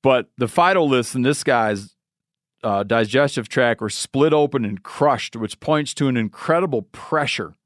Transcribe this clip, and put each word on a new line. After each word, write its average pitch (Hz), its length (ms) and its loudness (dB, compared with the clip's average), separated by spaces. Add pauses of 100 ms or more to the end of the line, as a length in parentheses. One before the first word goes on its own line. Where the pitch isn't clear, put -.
But 127 340 2
the 120 100 0
phytoliths 156 680 2
in 127 80 0
this 139 200 0
guy's, 107 520 -2 (680)
uh, 101 200 -2
digestive 113 640 0
tract 120 320 0
were 110 80 -6
split 147 460 0
open 143 320 0
and 104 160 -6
crushed, - 520 0
which 113 260 -8
points 151 340 -2
to 143 140 0
an 123 100 0
incredible 143 640 -2
pressure 127 720 -6 (120)